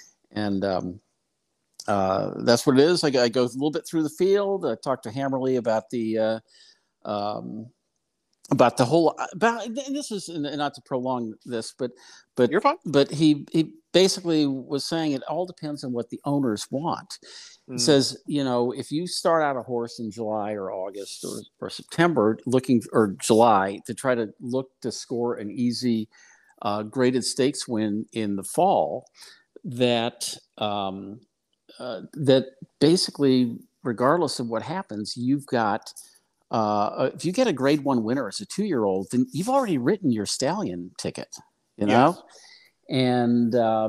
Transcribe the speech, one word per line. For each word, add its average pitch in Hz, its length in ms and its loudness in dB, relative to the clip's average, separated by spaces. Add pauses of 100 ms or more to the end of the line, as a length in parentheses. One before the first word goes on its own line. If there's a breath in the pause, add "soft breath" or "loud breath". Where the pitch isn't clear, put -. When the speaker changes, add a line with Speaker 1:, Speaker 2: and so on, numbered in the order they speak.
(300 loud breath)
Speaker 1:
And, 101 340 -2
um, 92 360 -4 (880)
uh, 101 420 0 (140)
that's 120 220 6
what 131 120 6
it 139 60 10
is. 170 200 4
I, 151 40 4
I 127 200 4
go 127 140 0
a - 20 4
little 131 280 -2
bit 156 140 -6
through 160 180 -2
the 151 40 -2
field. 196 560 0
I 117 120 -2
talk 131 260 -4
to - 80 -12
Hammerly 131 460 -2
about 110 340 -2
the, 110 280 -2
uh, 110 220 0 (640 soft breath)
um, 110 600 -6 (840)
about 123 260 4
the 131 80 4
whole, 156 320 2 (160)
about, 226 340 -2
and 226 100 -8
this 277 340 -6
is, 196 180 -8
and 165 140 -6 (160)
not 143 160 -4
to 127 80 -20
prolong 123 520 -4 (100)
this, 117 320 -8
but, 127 140 -6 (460 loud breath)
but 123 140 6
Speaker 2:
You're 180 100 2
fine. 294 240 4
Speaker 1:
but 143 260 4
he, 151 400 2
he 160 220 0 (200)
basically 170 540 4
was 135 380 -4
saying 160 280 -2
it 131 120 -4
all 160 220 -4
depends 151 380 -10
on 127 80 -6
what 117 180 -4
the - 140 -12
owners 135 460 0
want. - 480 -6 (480 loud breath)
He 127 80 -12
Speaker 2:
Mm. 120 60 -4
Speaker 1:
says, 135 460 4
you 143 180 -2
know, 123 280 0
if - 180 -10
you 160 160 -4
start 170 360 0
out 139 140 0
a 120 60 -6
horse 117 380 -6
in 110 100 -8
July 107 420 -4
or 98 200 -6
August 98 520 -10
or, - 160 -8 (200)
or - 100 -10
September 127 760 2
looking, 123 380 4 (100)
or 104 260 4
July, 107 680 4
to 117 80 -8
try 127 220 0
to 113 120 -2 (120)
look 127 300 -4 (120)
to 113 100 -4
score 120 420 -4
an 104 160 -10
easy, 117 580 -2 (540 soft breath)
uh, 104 200 -2
graded 127 420 0
stakes - 440 -2
win 110 440 -2
in 107 240 -4
the 98 80 -6
fall, 127 600 0 (580 loud breath)
that, 120 720 -2 (220)
um, 98 600 -6 (580)
uh, 120 240 -10 (120)
that 131 320 4 (340)
basically, 131 760 2 (280)
regardless 131 560 0
of 120 80 -6
what 113 140 -4
happens, 123 540 -8
you've 131 300 -2
got, 110 460 -2 (580 loud breath)
uh, - 40 -6
uh, 107 600 0
if - 100 -10
you 175 80 -2
get 254 140 2
a 208 60 2
grade 139 320 2
one 131 180 2
winner 120 260 -2
as - 120 -12
a 101 60 -12
two-year-old, 107 680 -2
then 127 200 2
you've 190 160 -6
already 254 300 2
written 160 320 0
your 107 160 0
stallion 95 720 -4
ticket, - 360 -8 (420)
you 104 100 -2
know? 117 300 8
Speaker 2:
Yes. - 60 -20 (680 soft breath)
Speaker 1:
And, 120 640 2
uh, 110 340 2